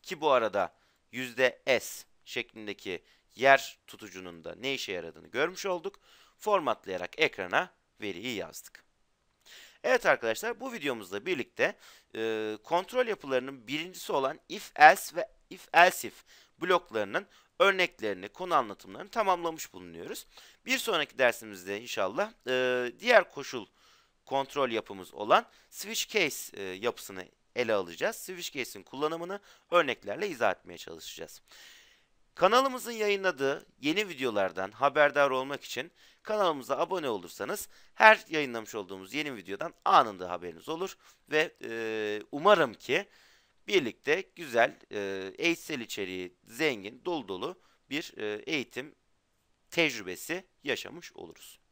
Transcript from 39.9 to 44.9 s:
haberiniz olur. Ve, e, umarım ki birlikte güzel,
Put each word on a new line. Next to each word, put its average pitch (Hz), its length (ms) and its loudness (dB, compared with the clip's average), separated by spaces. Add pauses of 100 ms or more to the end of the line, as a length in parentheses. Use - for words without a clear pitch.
haberiniz 87 400 -8
olur. 170 280 -8 (340)
Ve, 156 220 2 (100)
e, 110 580 -4 (100)
umarım 156 420 6
ki 170 340 -2 (600)
birlikte 170 560 2 (120)
güzel, 120 400 2 (160)